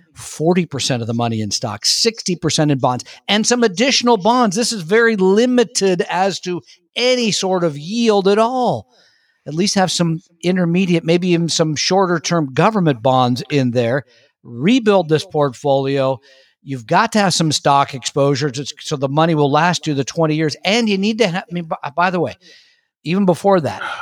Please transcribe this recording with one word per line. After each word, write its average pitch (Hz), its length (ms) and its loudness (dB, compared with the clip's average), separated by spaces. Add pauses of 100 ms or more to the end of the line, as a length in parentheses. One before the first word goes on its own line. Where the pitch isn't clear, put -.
(140)
forty 170 520 0
percent 123 360 -4
of 107 60 -6
the 117 60 -4
money 117 260 -2
in 104 100 -6
stocks, 104 400 -4
sixty 220 460 -2
percent 151 340 0
in 139 80 2
bonds, 127 260 -2 (240)
and 208 180 0
some 240 160 2
additional 233 540 2
bonds? 208 400 0
This 233 160 -2
is 202 100 -8
very 226 340 2
limited 196 920 2
as 180 320 -2
to 175 220 -6 (340)
any 247 360 0
sort 185 320 0
of 147 120 -2
yield 202 520 0
at 202 100 4
all. 226 480 0 (600)
At 147 80 -8
least 190 200 0
have 185 180 2
some 165 280 0 (220)
intermediate, 175 640 0
maybe 175 240 2
even 170 200 2
some 156 280 -2
shorter 180 420 0
term 151 360 -2
government 165 480 2
bonds 127 480 2
in 131 220 0
there. 123 320 0 (380)
Rebuild 190 640 0
this 151 160 0
portfolio. 139 960 0 (440)
You've 131 240 -10
got 196 260 2
to 214 80 2
have 190 120 2
some 160 200 0
stock 139 420 2
exposure 139 560 -2
to, 131 160 -8 (140)
so - 160 -6
the 135 120 -2
money 156 280 0
will 147 140 2
last 160 360 0
you 151 80 -2
the 139 100 0
twenty 156 300 -2
years. 156 300 -2
And 220 240 0
you 196 100 0
need 214 200 -2
to 214 120 2
ha-, 175 180 -6
I 175 60 -10
mean, 175 120 -6
by, 156 100 -6 (180)
by 175 160 2
the 180 80 -2
way, 123 160 -4 (680)
even 185 200 0
before 185 360 2
that, 110 220 -6 (200)